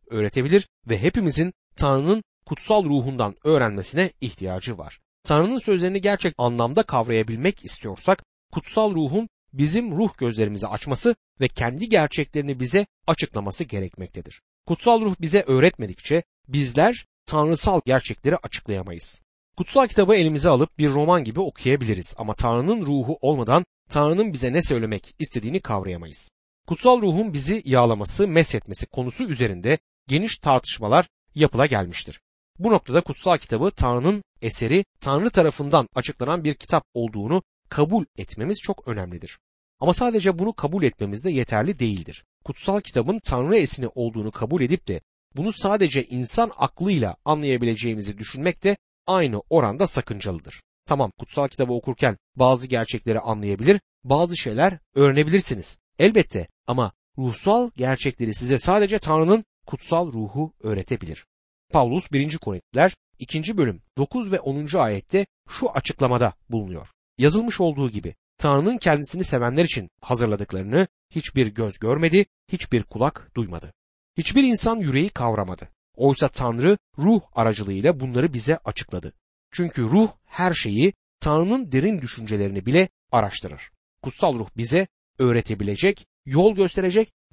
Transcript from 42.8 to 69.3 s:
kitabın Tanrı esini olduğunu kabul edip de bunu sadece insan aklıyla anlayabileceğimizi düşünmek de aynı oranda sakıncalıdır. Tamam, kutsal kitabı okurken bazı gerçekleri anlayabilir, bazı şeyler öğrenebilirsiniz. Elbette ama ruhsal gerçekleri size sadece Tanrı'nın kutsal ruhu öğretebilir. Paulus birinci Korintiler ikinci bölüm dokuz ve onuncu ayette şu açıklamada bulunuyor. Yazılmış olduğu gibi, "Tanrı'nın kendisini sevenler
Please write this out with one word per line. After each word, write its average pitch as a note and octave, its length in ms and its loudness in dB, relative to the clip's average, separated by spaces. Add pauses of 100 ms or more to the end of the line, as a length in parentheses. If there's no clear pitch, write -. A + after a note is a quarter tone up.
kitabın E3 380 -2
Tanrı C#3+ 380 0
esini C3+ 320 0
olduğunu A2+ 420 -4
kabul D3+ 320 -2
edip C#3+ 260 -2
de F2 120 -6 (360)
bunu F#3 160 -4
sadece F#3 520 0
insan B2+ 520 -2
aklıyla D3+ 680 -2
anlayabileceğimizi A#2 920 -2
düşünmek C3 460 -6
de G3 120 2 (300)
aynı D#3 340 0 (100)
oranda D3 360 2
sakıncalıdır. G2 760 -8 (240)
Tamam, C3+ 320 0
kutsal C3+ 300 -4
kitabı B2 240 -2
okurken A#2+ 440 -2 (200)
bazı C3 300 4
gerçekleri A2+ 540 -2
anlayabilir, G#2+ 600 2 (240)
bazı D#3+ 320 0
şeyler D#3 420 0 (160)
öğrenebilirsiniz. C#3+ 840 2 (200)
Elbette F3 500 2 (180)
ama B2 260 0 (260)
ruhsal G3 580 0
gerçekleri B2+ 580 -2
size B2 240 0
sadece G3+ 400 2
Tanrı'nın D#3+ 460 2 (220)
kutsal E3 460 -4
ruhu A2+ 400 -6 (100)
öğretebilir. G2 640 -6 (460)
Paulus A#2+ 400 0
birinci D3 260 -2
Korintiler A#2 560 0 (240)
ikinci D#3+ 400 -6
bölüm A2+ 240 0 (160)
dokuz G3 340 -2
ve F#3+ 80 -2
onuncu D3 400 -4
ayette A#2+ 460 0 (220)
şu - 220 -4
açıklamada B2 640 0 (160)
bulunuyor. G2 380 -6 (300)
Yazılmış G3 420 2
olduğu C#3+ 300 0
gibi, F#2+ 240 -8 (240)
"Tanrı'nın D#3 400 2
kendisini D#3 460 -2
sevenler B2+ 400 0